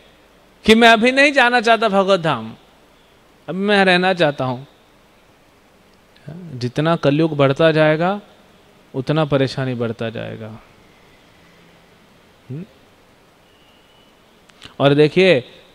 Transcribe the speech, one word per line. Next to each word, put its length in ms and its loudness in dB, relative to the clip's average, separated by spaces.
कि 100 6
मैं 140 6
अभी 240 4
नहीं 200 2
जाना 280 2
चाहता 280 2
भगवत 320 2
धाम, 360 -6
अभी 100 -8
मैं 260 0
रहना 300 2
चाहता 300 -2
हूँ। 220 -8
जितना 640 -6
कलयुग 400 0
बढ़ता 360 2
जाएगा, 480 0
उतना 300 -2
परेशानी 500 -2
बढ़ता 360 -6
जाएगा। 480 -12
हम्म? 140 -14
और 140 2
देखिए, 500 2